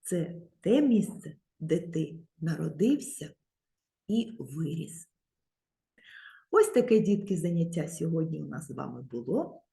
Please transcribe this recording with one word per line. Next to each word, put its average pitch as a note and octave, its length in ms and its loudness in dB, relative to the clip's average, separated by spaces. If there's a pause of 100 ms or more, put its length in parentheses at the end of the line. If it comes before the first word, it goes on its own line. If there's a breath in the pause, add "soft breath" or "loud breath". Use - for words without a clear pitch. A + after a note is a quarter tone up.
це E3+ 320 -4 (260)
те B3 220 4
місце, - 540 2 (240)
де D#3+ 180 0
ти E3 380 -4 (240)
народився D#3+ 880 -2 (760)
і A3+ 300 -2
виріс. D#3+ 720 -8 (1400 loud breath)
Ось G#4+ 180 6
таке, A#3 300 6
дітки, G3+ 380 2
заняття E3+ 520 0
сьогодні D#3+ 540 -2
у D3+ 40 -8
нас - 220 -10
з - 20 -14
вами C3 320 -8
було. B2+ 600 -4 (100)